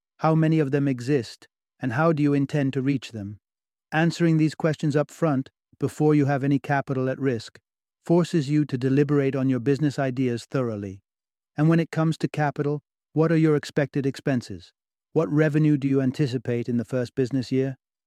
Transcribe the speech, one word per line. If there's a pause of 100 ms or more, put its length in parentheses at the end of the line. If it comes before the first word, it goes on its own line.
(180)
How
many
of
them
exist? (320)
And
how
do
you
intend
to
reach
them? (540)
Answering
these
questions
up
front, (280)
before
you
have
any
capital
at
risk, (460)
forces
you
to
deliberate
on
your
business
ideas
thoroughly. (540)
And
when
it
comes
to
capital, (300)
what
are
your
expected
expenses? (400)
What
revenue
do
you
anticipate
in
the
first
business
year? (300)